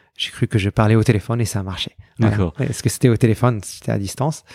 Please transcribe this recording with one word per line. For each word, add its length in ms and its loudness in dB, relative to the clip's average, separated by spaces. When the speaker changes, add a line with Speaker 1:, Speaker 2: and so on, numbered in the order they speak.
Speaker 1:
J'ai 120 -8
cru 160 -2
que 100 0
je 100 0
parlais 280 4
au 80 4
téléphone 360 0
et 40 0
ça 160 -4
a 20 -4
marché. 300 -8
Voilà. 180 4
Speaker 2:
D'accord. 220 0
Speaker 1:
Est-ce 240 -4
que 60 -2
c'était 200 2
au 80 4
téléphone, 460 2
c'était 300 -8
à 80 0
distance. 420 -6